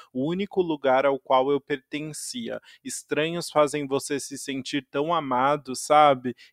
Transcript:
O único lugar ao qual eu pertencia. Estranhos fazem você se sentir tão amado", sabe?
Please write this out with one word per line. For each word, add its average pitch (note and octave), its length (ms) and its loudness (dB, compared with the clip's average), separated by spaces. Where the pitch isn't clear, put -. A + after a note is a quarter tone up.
O C3 160 -2
único F#3+ 320 -2
lugar C#3 460 2
ao C#3 120 2
qual C3 320 2
eu C#3+ 100 2
pertencia. C3+ 1000 -8
Estranhos D#3 640 -6
fazem D3 380 2
você C3+ 340 -4
se - 160 -10
sentir C3+ 540 -6
tão D3+ 240 -2
amado", C3+ 600 0
sabe? C#3 600 4